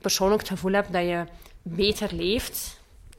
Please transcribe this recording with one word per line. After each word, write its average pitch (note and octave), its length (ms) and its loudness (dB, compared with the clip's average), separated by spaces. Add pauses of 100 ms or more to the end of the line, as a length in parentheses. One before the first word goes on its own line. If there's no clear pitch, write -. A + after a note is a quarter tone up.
persoonlijk G3 400 4
het - 80 -8
gevoel F#3 220 0
heb G3+ 200 2
dat F3+ 120 2
je F3 200 0 (380)
beter G3 520 0
leeft. F3+ 640 -4 (400)